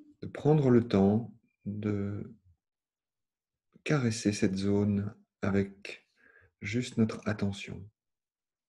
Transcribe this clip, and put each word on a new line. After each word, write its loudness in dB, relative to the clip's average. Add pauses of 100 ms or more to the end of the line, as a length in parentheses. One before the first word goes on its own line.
(220)
de -12
prendre 2
le 6
temps 2 (300)
de -6 (1500)
caresser 0
cette 0
zone 0 (300)
avec -4 (540)
juste -6
notre 0
attention. -6 (840)